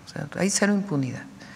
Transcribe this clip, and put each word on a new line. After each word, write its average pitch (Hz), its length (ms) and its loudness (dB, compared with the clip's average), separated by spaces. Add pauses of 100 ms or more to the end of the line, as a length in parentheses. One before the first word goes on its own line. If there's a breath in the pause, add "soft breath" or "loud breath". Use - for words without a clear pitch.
o - 40 -20
sea, - 180 -6 (100)
hay 196 140 2
cero 202 220 4
impunidad, 143 500 0 (320 loud breath)